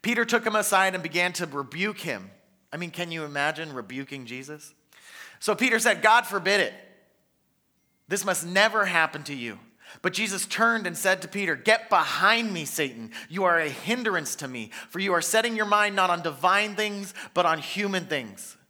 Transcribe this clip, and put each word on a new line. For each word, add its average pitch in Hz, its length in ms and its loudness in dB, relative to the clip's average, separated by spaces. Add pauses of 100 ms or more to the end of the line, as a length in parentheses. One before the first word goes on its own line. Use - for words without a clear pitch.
Peter 233 240 2
took 233 200 2
him 214 120 0
aside 190 380 4
and 175 80 -4
began 175 280 0
to 175 140 -4
rebuke 143 540 -6
him. 101 300 -8 (440)
I 151 40 -10
mean, 170 140 -8
can 175 180 -6
you 165 140 -6
imagine 147 500 -4
rebuking 131 520 -10
Jesus? 135 480 -14 (680)
So - 160 0
Peter 233 240 2
said, 220 220 4
"God 226 240 6
forbid 196 340 0
it. 139 140 0 (1400)
This 190 160 -2
must 175 200 0
never 202 400 4
happen 160 380 0
to 143 100 -10
you." 120 260 -8 (420)
But 185 100 0
Jesus 190 340 -4
turned 226 420 0
and 165 100 -6
said 185 240 2
to 175 80 -10
Peter, 190 260 -2
"Get 220 340 2
behind 208 600 4
me, 165 140 -4
Satan. 117 460 -6 (180)
You 185 160 -2
are 170 120 6
a 156 120 2
hindrance 196 680 -2
to 143 120 -8
me, 117 220 -10 (180)
for 180 100 -8
you 196 140 2
are 165 80 4
setting 226 340 2
your 214 120 0
mind 208 280 4
not 185 140 4
on 170 120 0
divine 180 540 2
things, 202 380 -4 (200)
but 175 120 4
on 160 140 2
human 190 480 -4
things." 120 500 -8 (120)